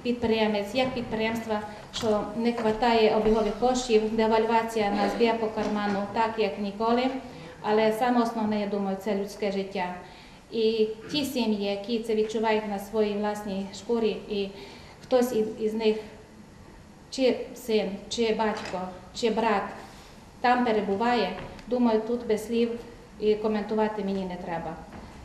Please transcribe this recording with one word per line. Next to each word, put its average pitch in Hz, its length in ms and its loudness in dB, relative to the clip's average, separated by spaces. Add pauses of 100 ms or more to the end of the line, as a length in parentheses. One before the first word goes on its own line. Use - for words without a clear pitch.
підприємець, 220 720 0
як 262 140 2
підприємства, 226 720 -2 (320)
що 208 300 0 (140)
не 233 160 2
хватає 220 600 4
обігових 214 440 2
коштів, 226 560 2
девальвація 220 760 2
нас 202 240 0
б'є 233 180 4
по 226 140 -2
карману 208 560 -2 (100)
так, 226 240 0
як 208 220 0
ніколи. 226 440 0 (580)
Але 220 320 4
саме 247 280 4
основне, 214 400 0
я 202 60 -2
думаю, 196 360 -2
це 214 120 0
людське 196 360 -2
життя. 190 440 -4 (560)
І 220 360 2 (240)
ті 294 140 0
сім'ї, 214 380 0
які 202 360 -2
це 220 160 -2
відчувають 214 520 0
на 202 120 -4
своїй 208 380 0
власній 208 480 -4 (100)
шкурі, 226 420 -2 (120)
і 202 200 -2 (540)
хтось 247 320 2
із, 220 120 2 (120)
із 214 140 0
них, 220 240 2 (1120)
чи 262 260 4 (180)
син, 202 360 0 (180)
чи 226 240 0
батько, 202 460 -2 (360)
чи 233 140 2
брат 214 340 2 (800)
там 247 240 4
перебуває, 208 680 2 (360)
думаю, 233 400 4
тут 240 200 -2
без 208 200 0
слів 233 320 0 (400)
і 214 160 4
коментувати 214 680 0
мені 196 220 -2
не 180 100 -6
треба. 170 400 -6 (500)